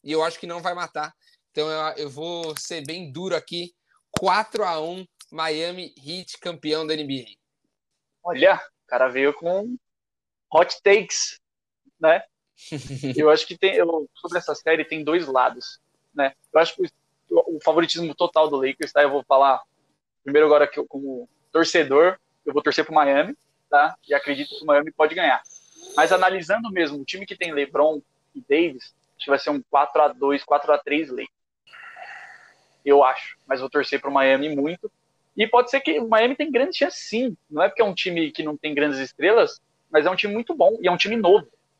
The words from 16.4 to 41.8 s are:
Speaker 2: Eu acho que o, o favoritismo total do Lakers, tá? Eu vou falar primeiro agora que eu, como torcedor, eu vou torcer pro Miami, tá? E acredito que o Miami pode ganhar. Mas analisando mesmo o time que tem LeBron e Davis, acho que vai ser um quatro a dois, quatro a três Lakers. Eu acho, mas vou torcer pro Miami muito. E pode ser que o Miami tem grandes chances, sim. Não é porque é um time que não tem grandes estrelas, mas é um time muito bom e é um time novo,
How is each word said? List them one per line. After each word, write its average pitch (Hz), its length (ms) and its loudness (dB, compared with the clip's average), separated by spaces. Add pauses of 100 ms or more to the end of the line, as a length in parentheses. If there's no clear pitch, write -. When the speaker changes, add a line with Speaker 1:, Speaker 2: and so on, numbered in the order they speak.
Speaker 2:
Eu 156 60 6
acho 165 160 2
que - 60 -8 (500)
o, 170 240 2
o 151 80 -10
favoritismo 165 500 0
total 160 360 2
do 143 80 -2
Lakers, 135 340 -4
tá? 143 100 4
Eu 143 100 2
vou 139 120 -4
falar 135 380 4 (640)
primeiro 147 200 4
agora 147 220 6
que - 100 -12
eu, 147 80 -6
como 135 440 -12 (240)
torcedor, 160 680 4 (260)
eu 151 60 -4
vou 143 100 0
torcer 151 220 0
pro 160 100 -10
Miami, 151 400 2 (360)
tá? 143 260 2 (100)
E 143 80 -4
acredito 143 360 -4
que - 140 -16
o 156 40 -4
Miami 151 240 2
pode 156 240 0
ganhar. 156 260 0 (540)
Mas 160 160 4
analisando 185 580 0
mesmo 160 300 -4
o 139 60 -14
time 190 200 -12
que 190 120 -14
tem 170 160 -8
LeBron 143 480 0 (340)
e - 60 -14
Davis, 151 520 -2 (220)
acho - 80 -18
que 143 60 -8
vai 139 100 2
ser 151 120 -4
um 143 100 -4
quatro 143 400 2
a 147 80 4
dois, 139 340 -2
quatro 147 300 2
a 147 40 4
três 147 320 -4
Lakers. 123 200 -10 (1500)
Eu 143 200 8
acho, - 340 0 (100)
mas 135 140 -4
vou 131 80 -8
torcer 139 320 -2
pro 139 100 -6
Miami 135 420 2
muito. 147 380 -4 (440)
E 208 100 0
pode 240 240 2
ser 269 120 -2
que 302 180 -2
o 233 80 -4
Miami 226 280 2
tem 302 160 -4
grandes 269 260 0
chances, - 300 -4
sim. 226 300 -4 (100)
Não 151 140 -4
é 190 80 4
porque 226 140 0
é - 20 4
um 196 80 -2
time 165 380 -4
que - 100 -8
não 151 160 -6
tem 151 160 -8
grandes 143 240 0
estrelas, 160 640 0 (260)
mas 156 160 4
é 165 60 2
um 185 60 0
time 202 180 -2
muito 240 220 -6
bom 185 260 2
e 175 60 -2
é 180 40 4
um 175 60 0
time 208 180 -2
novo, 202 320 6 (320)